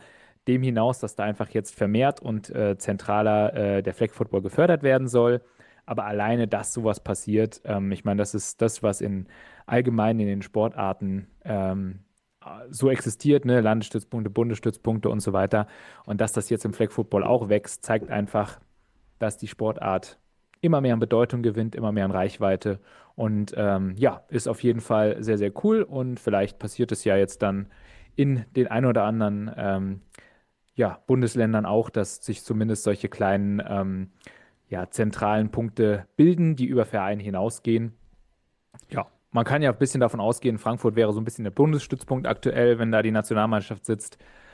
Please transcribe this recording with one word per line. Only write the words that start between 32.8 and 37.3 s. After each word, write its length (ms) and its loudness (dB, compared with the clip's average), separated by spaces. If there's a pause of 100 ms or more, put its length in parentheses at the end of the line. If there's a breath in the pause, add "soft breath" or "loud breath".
solche 240 0
kleinen, 580 0
ähm, 460 -4 (580 loud breath)
ja, 200 -6
zentralen 600 0
Punkte 580 0 (100)
bilden, 400 4
die 80 -2
über 200 2
Vereine 380 -2
hinausgehen. 720 -2 (960)